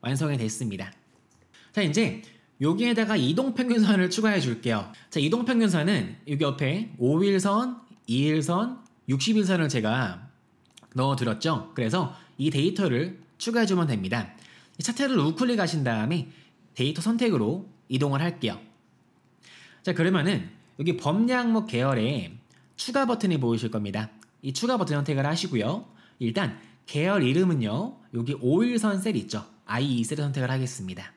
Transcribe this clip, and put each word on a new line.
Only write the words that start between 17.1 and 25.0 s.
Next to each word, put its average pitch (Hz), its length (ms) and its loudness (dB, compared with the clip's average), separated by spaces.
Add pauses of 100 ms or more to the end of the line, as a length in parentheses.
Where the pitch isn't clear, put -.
이동을 139 320 0
할게요. 143 380 -4 (1200)
자, 180 120 -2
그러면은 165 560 0 (280)
여기 165 180 -2
범위 214 360 0
항목 226 340 0
계열에 117 680 0 (400)
추가 262 300 -2
버튼이 208 320 0
보이실 117 320 0
겁니다. 104 400 -4 (320)
이 135 100 -6
추가 240 240 -2
버튼 156 200 0
선택을 139 300 0